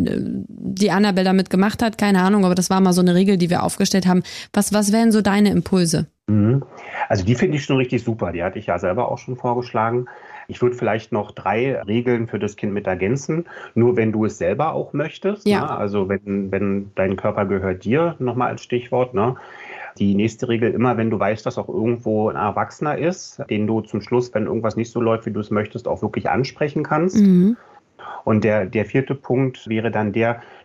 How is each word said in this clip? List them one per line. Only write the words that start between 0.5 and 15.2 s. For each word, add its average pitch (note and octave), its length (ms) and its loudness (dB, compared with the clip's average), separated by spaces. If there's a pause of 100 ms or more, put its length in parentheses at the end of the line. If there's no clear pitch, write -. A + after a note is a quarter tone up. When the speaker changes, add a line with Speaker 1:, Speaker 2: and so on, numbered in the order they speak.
Speaker 1:
Annabelle F#3+ 340 2
damit F#3+ 240 4
gemacht G3 320 2
hat, A3+ 160 0
keine G3 240 4
Ahnung, F#3+ 240 4
aber F3+ 100 4
das F#3 140 0
war F#3+ 120 4
mal F#3 120 6
so F3+ 80 4
eine F3+ 140 6
Regel, G3 220 6
die F3 120 2
wir E3+ 140 2
aufgestellt F#3 420 0
haben. F3+ 180 4 (300)
Was, G3+ 180 0
was G3+ 200 2
wären A3+ 200 4
so G#3+ 100 4
deine G3+ 280 4
Impulse? E3+ 580 2 (200)
Speaker 2:
Mhm. A2 360 4 (460)
Also F#2+ 160 0
die A#2+ 100 4
finde D3+ 220 0
ich C#3+ 80 -4
schon - 120 2
richtig A#2+ 260 0
super. A2 280 -4
Die E2+ 120 -4
hatte F2 140 -4
ich G#2 100 -8
ja F2 120 -2
selber G2 320 -2
auch B2 60 -4
schon - 180 -10
vorgeschlagen. A#2+ 680 -2 (420)
Ich - 140 -10
würd B2 140 2
vielleicht A2 360 -2
noch G#2 200 -4
drei A#2 500 -2
Regeln A#2 460 0
für A2 120 -6
das G#2 160 -4
Kind G#2 180 -6
mit G2+ 140 -4
ergänzen. C3 580 -2 (300)
Nur A#2 220 4
wenn A2 140 2
du G#2+ 140 0
es G#2 120 -4
selber A#2 360 0
auch - 200 -6
möchtest, D#3+ 540 -4